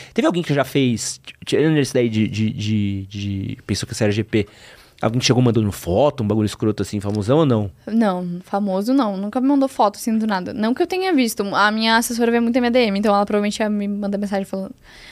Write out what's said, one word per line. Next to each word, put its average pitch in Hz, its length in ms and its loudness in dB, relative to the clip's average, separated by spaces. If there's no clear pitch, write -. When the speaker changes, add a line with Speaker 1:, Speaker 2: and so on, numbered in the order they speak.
Speaker 1:
Teve 247 120 2
alguém 175 180 0
que 147 100 -2
já 139 80 2
fez, 127 580 -2
tirando 151 320 2
isso 135 160 0
daí 120 160 2
de, 110 200 2
de, 107 240 -2
de, 101 560 -2
de, 101 580 -6
pensou - 220 -4
que - 60 -10
você - 100 -2
era 104 80 2
G 107 100 -2
P, 104 240 -2
alguém 110 160 0
que - 80 -2
chegou 127 160 4
mandando 110 300 2
foto, 120 500 0
um 104 60 0
bagulho 107 180 2
escroto 104 380 -2
assim, 104 160 -6
famosão 104 380 0
ou 165 80 4
não? 110 220 2
Speaker 2:
Não, 180 600 -2
famoso 202 500 -2
não. 220 220 0
Nunca 208 240 -4
me 262 80 2
mandou 277 200 4
foto 214 280 0
assim 220 200 -2
do 220 100 0
nada. 185 280 -2
Não 214 180 0
que 262 100 0
eu 349 40 0
tenha 370 260 -2
visto. 240 300 2
A 196 200 4
minha 226 240 2
assessora 233 340 0
vê 233 80 4
muito 233 180 2
a 262 40 2
minha 240 100 2
D 240 80 4
M, 214 220 2
então 208 120 2
ela 202 140 4
provavelmente 208 320 0
ia 214 100 0
me 208 200 -2
manda 202 280 -4
mensagem 196 280 -2
falando. 190 300 -8